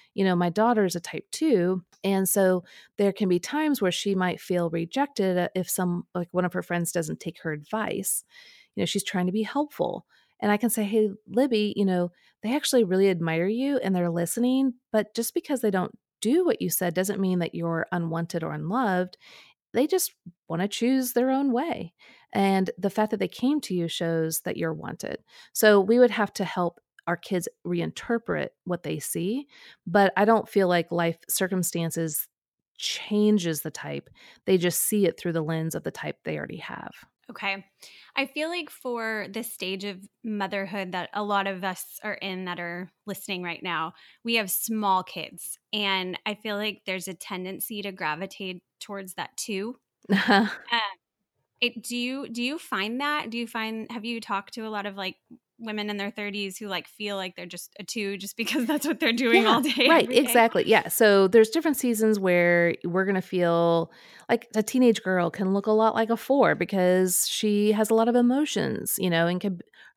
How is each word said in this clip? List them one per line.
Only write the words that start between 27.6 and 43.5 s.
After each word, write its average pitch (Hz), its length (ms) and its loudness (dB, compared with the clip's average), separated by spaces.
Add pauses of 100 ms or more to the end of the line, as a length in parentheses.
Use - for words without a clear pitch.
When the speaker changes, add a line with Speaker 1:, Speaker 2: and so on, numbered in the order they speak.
Speaker 1:
reinterpret 170 840 -4 (140)
what 175 200 -4
they 156 160 -4
see, 202 480 -4 (380)
but 190 320 4
I 202 80 4
don't 220 240 4
feel 190 180 4
like 175 240 2
life 170 280 0 (100)
circumstances 170 960 -2 (500)
changes 208 840 2
the 156 100 -6
type. 143 380 -10 (360)
They 190 120 6
just 175 240 2
see 208 240 2
it 165 120 2
through 175 160 -4
the 160 100 0
lens 160 320 -4
of 156 80 -8
the 160 80 -6
type - 320 -8
they 156 140 -6
already - 200 -10
have. - 360 -12 (360)
Speaker 2:
Okay. 196 360 -6 (500)
I 269 120 -2
feel 302 220 -4
like 339 200 -8
for 220 640 -6
the 226 120 -8
stage 190 400 -8
of 196 240 -10 (160)
motherhood 196 680 -6
that 180 220 -6
a 208 100 -4
lot 202 240 0
of 185 160 -6
us - 400 -8
are 208 100 -6
in 185 320 -8
that 180 140 -8
are 175 320 -10 (160)
listening 190 360 -8
right 170 200 -8